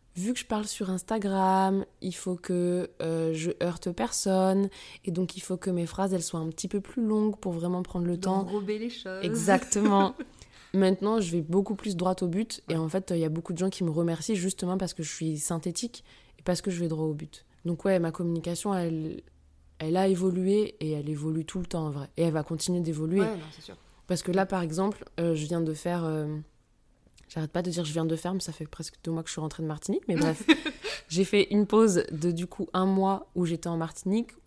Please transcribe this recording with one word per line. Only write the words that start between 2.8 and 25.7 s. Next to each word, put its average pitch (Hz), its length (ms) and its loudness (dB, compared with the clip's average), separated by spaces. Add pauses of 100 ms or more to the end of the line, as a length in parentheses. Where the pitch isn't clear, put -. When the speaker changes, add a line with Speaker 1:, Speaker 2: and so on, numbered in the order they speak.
Speaker 1:
euh, 165 320 0
je 160 180 -2 (120)
heurte 175 280 -2
personne, 190 760 2 (360)
et 190 60 -2
donc 175 260 -2
il - 20 -10
faut - 180 -6
que 190 120 -4
mes 175 160 0
phrases, 190 280 -2
elles 175 100 0
soient 165 180 -4
un 160 80 -4
petit 160 180 -6
peu 202 140 -2
plus - 220 -4
longues 214 340 2
pour 180 160 -4
vraiment 180 300 -2
prendre 175 220 -4
le 175 140 0
temps. 185 240 2
Speaker 2:
D'enrober 202 340 -2
les 226 120 -6
choses. 190 340 -8
Speaker 1:
Exactement. 196 920 4 (280)
Speaker 2:
<laughs> - 300 -14
Speaker 1:
Maintenant, 196 460 4
je 175 120 0
vais 170 100 0
beaucoup 190 340 2
plus 202 200 -4
droit 185 260 0
au 185 60 2
but, 190 420 -2
et - 40 0
Speaker 2:
Ouais. 160 60 0
Speaker 1:
en 160 100 0
fait, 190 260 -2
il 165 40 2
y 165 60 2
a 156 40 0
beaucoup 165 240 -4
de 160 40 -6
gens 185 120 0
qui 190 140 -4
me 165 80 2
remercient 165 440 0
justement 185 420 -2
parce 185 160 -4
que 165 100 -8
je 151 100 -8
suis 160 240 -2
synthétique 170 680 -4 (360)
et - 40 -20
parce 175 180 0
que 196 100 -2
je 175 80 -4
vais 170 80 0
droit 156 180 -2
au 156 80 0
but. 151 320 -12 (180)
Donc 170 220 -2
ouais, 190 140 4
ma 165 120 0
communication, 170 640 -2
elle, 165 480 -2 (580)
elle 160 160 0
a 190 120 4
évolué, 190 720 2
et 156 120 -2
elle 147 180 -4
évolue 156 360 -2
tout 185 140 -6
le 175 60 -4
temps 160 200 -4
en 151 60 -2
vrai, 139 260 -8
et 160 60 4
elle 165 100 4
va 156 100 0
continuer 175 360 -2
d'évoluer. 160 420 0
Speaker 2:
Ouais, 196 60 4
non, 190 160 -6 (120)
c'est 160 60 -20
sûr. - 140 -16 (320)
Speaker 1:
Parce 180 160 -2
que 185 80 -2
là, 190 140 4
par 185 160 0
exemple, 180 440 -2 (140)
euh, 170 160 2
je 151 100 -2
viens 170 160 0
de 160 120 0